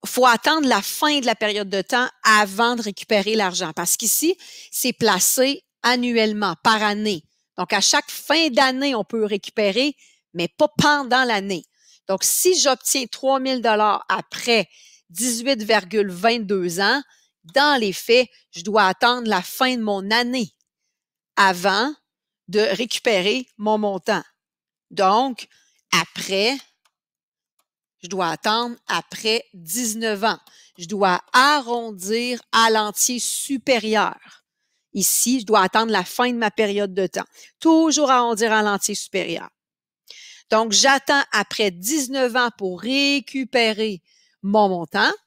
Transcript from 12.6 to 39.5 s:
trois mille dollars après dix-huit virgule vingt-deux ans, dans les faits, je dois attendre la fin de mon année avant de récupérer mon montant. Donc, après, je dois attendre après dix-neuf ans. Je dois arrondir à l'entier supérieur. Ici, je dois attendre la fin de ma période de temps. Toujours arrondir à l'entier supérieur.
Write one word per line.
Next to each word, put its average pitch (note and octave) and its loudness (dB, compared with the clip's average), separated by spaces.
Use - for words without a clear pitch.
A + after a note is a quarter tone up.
trois C4+ -2
mille C4 -2
dollars G#3+ 0
après - -2
dix-huit A#3 -4
virgule G#3 0
vingt-deux F#3+ -2
ans, A#3 2
dans C#4+ 4
les G#3 -2
faits, A#3+ 2
je E3+ -16
dois G3+ 2
attendre A#3+ 0
la F#3+ 0
fin B3+ -2
de A#3 -4
mon G3+ -4
année A#3+ -2
avant G3 2
de G3 0
récupérer A3 0
mon G#3+ 0
montant. G3+ -2
Donc, G#3 0
après, G3+ -2
je F3+ -14
dois F#3 -4
attendre A3+ -2
après A3 -4
dix-neuf G#3+ -6
ans. G3+ 0
Je F3 -16
dois F#3+ 0
arrondir A#3+ 0
à A3+ 4
l'entier A3 0
supérieur. A3 -2
Ici, A#3 0
je G3+ -12
dois G#3+ 4
attendre G#3+ 2
la F#3 0
fin B3 -2
de A#3+ -4
ma A3 0
période G3+ -2
de F#3+ 0
temps. F#3 -8
Toujours D#4+ 4
arrondir A#3 2
à G#3+ 2
l'entier G3+ -2
supérieur. E3+ -8